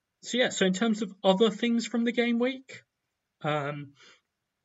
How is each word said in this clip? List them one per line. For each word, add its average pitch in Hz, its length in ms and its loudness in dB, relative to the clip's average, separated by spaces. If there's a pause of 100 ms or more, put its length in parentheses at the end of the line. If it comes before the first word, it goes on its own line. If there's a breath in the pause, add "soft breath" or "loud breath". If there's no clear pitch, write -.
(220)
so - 160 -4
yeah, 247 120 2
so - 160 0
in 185 60 4
terms 214 300 0
of 196 100 -6 (100)
other 196 280 4
things 233 360 0
from 233 180 -2
the 240 80 0
game 240 260 0
week, 262 440 -4 (600)
um, 147 500 -4 (720 soft breath)